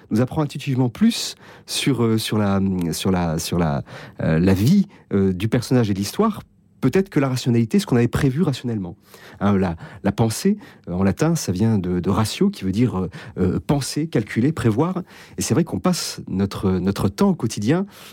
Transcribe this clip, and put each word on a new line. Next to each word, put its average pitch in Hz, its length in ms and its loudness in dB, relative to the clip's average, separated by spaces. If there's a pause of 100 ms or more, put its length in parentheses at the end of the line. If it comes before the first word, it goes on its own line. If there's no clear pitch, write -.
(120)
nous 107 100 2
apprend 156 200 -2
intuitivement 135 480 -2
plus - 460 0 (300)
sur, - 380 0
euh, 113 140 2
sur 110 200 -2
la, 98 220 2 (320)
sur 95 200 -2
la, 85 280 0
sur - 200 -2
la, 151 240 0 (380)
euh, 80 180 2
la 95 140 4
vie, 151 340 4 (260)
euh, 98 200 2
du 92 140 -4
personnage 120 420 2
et 101 40 2
de 92 60 -4
l'histoire, 202 420 0 (400)
peut-être 185 280 2
que 151 100 0
la 139 80 2
rationalité, 123 520 2
ce - 60 -2
qu'on 123 120 2
avait 120 100 4
prévu 135 340 0
rationnellement. 117 540 -4 (440)
Hein, 101 180 2
la, 90 180 0 (280)
la 98 80 0
pensée, 120 460 0 (300)
euh, 87 60 -6
en 95 100 0
latin, 156 320 2
ça 98 160 -4
vient 110 260 2
de, 90 220 -2
de 87 100 -2
ratio, 107 400 0
qui 202 140 -8
veut 95 80 -2
dire, 104 260 0
euh, 90 120 -4 (280)
euh, 92 220 0
penser, 147 480 -2
calculer, 123 440 0
prévoir. 156 520 0 (340)
Et - 40 -4
c'est - 120 0
vrai 165 100 4
qu'on - 160 -6
passe - 480 -2
notre, 98 440 -2
notre 95 380 0
temps 196 200 2
au 170 60 2
quotidien 127 500 -2 (280)